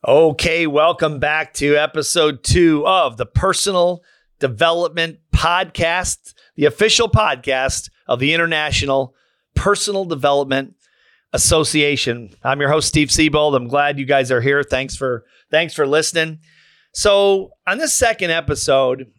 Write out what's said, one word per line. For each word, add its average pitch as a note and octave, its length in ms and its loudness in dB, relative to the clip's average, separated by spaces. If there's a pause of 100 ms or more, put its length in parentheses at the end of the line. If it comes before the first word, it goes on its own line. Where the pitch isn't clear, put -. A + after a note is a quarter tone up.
Okay, D#3+ 600 2
welcome D3+ 540 0
back D3+ 340 -4
to D3 220 0
episode D3+ 640 -2
two D#3+ 420 2
of E3 340 0
the A#2+ 60 -4
Personal F3+ 760 0 (380)
Development E3 800 -2 (120)
Podcast, F3 1000 -2 (220)
the C3+ 80 0
official A3 440 2
podcast C#3 800 -2 (200)
of B2 100 0
the C#3+ 160 2
International D3+ 800 -2 (400)
Personal G3+ 500 -2
Development C#3+ 680 -2 (580)
Association. C#3+ 1080 0
I'm C3+ 180 -2
your C#3+ 80 0
host, D3+ 200 0
Steve D3 220 2
Siebold. D3+ 440 2
I'm B2 140 0
glad C#3+ 320 0
you C#3 40 -6
guys C3 280 2
are A#2+ 80 2
here. C#3 240 2
Thanks C3 320 -4
for, B2+ 280 -6 (280)
thanks D#3+ 200 0
for D3 140 0
listening. D#3 540 -2 (520)
So G3 600 2 (120)
on G3 140 -4
this D#4 160 -4
second A3 380 0
episode C3+ 760 0 (100)